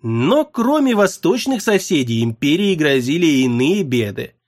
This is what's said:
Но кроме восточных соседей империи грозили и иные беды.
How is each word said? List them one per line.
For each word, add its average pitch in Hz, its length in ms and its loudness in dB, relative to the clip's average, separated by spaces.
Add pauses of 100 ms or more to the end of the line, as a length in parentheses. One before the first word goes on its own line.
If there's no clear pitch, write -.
Но 127 420 0
кроме 262 500 0
восточных 208 680 0
соседей 135 600 0
империи 151 520 0
грозили 147 520 0
и 135 180 2
иные 131 380 0
беды. 120 520 -4 (140)